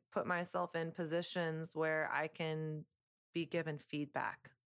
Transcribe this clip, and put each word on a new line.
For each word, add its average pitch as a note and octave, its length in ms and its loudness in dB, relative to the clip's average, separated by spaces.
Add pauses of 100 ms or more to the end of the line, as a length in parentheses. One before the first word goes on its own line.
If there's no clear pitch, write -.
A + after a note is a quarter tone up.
(120)
put - 140 2
myself F3 500 0
in E3 160 0
positions E3 800 0
where D#3 400 2
I D3+ 160 2
can D#3 560 -2 (480)
be E3+ 140 0
given D#3 320 0
feedback? - 720 -4 (180)